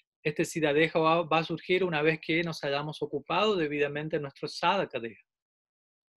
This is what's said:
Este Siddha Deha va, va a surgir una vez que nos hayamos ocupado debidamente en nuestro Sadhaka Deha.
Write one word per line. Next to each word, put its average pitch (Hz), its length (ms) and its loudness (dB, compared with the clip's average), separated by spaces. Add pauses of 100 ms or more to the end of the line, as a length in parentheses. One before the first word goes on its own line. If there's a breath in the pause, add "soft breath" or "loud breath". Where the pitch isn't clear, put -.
(240)
Este 156 220 0
Siddha 151 280 0
Deha 160 260 4
va, 160 240 4
va 160 160 0
a 165 40 0
surgir 180 400 -2
una 160 180 0
vez 160 200 2
que 165 220 0
nos 165 200 -8
hayamos 147 380 -4
ocupado 202 540 0
debidamente 147 600 0
en 151 80 -2
nuestro - 240 -8
Sadhaka 170 520 0
Deha. 113 160 -8 (1040)